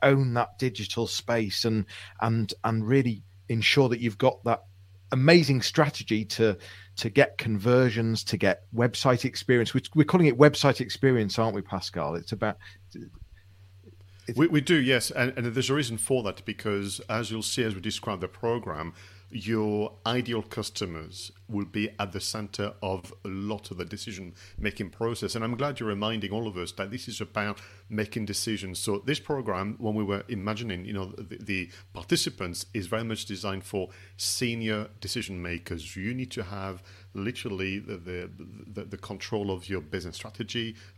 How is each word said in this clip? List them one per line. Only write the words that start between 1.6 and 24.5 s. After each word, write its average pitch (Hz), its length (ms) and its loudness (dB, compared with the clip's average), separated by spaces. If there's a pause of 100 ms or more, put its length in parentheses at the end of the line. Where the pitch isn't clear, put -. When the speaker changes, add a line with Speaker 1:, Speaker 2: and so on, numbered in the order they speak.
Speaker 1:
and, 110 180 2 (380)
and, 113 320 2 (100)
and 110 240 2
really 123 340 4 (280)
ensure 117 400 4
that 120 100 0
you've 113 180 -2
got 127 260 4
that 117 180 2 (500)
amazing 139 480 8
strategy 113 640 2
to, 107 320 4 (400)
to 113 140 -4
get 113 260 6
conversions, 113 880 4
to 107 140 -2
get 95 240 4 (120)
website 120 520 4
experience. 120 480 2
We're, 131 80 2 (120)
we're 151 100 8
calling 175 220 6
it 120 120 6
website 147 420 8
experience, 120 580 2
aren't 113 160 2
we, 101 60 -2
Pascal? 85 540 -4
It's 85 180 -6
about, 107 240 -4 (1700)
it's 110 120 -4
Speaker 2:
We, 156 80 8
we 151 160 4
do, 160 180 6
yes. 127 300 2
And, 127 260 0
and 120 120 -2
there's 117 200 0
a 135 60 2
reason 117 240 -2
for 127 240 0
that, 95 240 -4
because 101 640 -4
as 110 200 -2
you'll 110 120 -4
see - 200 -2
as 113 120 0
we 92 80 -10
describe 101 400 -4
the 90 60 -4
program, 92 640 -4 (400)
your 107 600 0 (100)
ideal 117 380 0
customers 92 920 -8 (160)
will 101 160 -2
be 104 240 -2 (100)
at 101 140 -4
the 95 80 -6
center 104 640 -6
of 95 320 -4 (100)
a 107 40 -8
lot 101 420 -6
of 90 80 -12
the 87 80 -6
decision-making 95 1040 -8